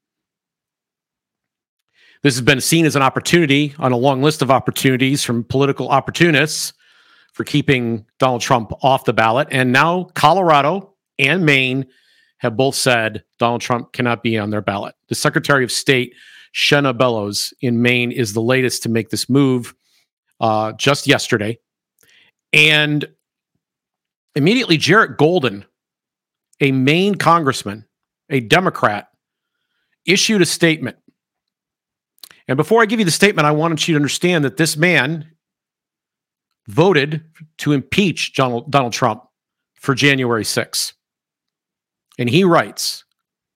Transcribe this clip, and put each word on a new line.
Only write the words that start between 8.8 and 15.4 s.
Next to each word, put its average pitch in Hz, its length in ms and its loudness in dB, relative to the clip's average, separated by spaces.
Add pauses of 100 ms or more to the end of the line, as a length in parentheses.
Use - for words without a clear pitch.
off 135 240 2
the 120 80 0
ballot. 113 380 2
And 127 200 0
now 170 340 2 (100)
Colorado 160 800 2 (240)
and 156 260 2
Maine 131 400 2 (520)
have 113 200 -4
both 131 160 0
said 113 500 -2 (140)
Donald 117 240 0
Trump - 320 -4
cannot 117 300 -2
be 113 160 0
on 104 100 -4
their 104 120 -4
ballot. 101 340 -6 (140)
The 120 40 -4
Secretary 147 500 0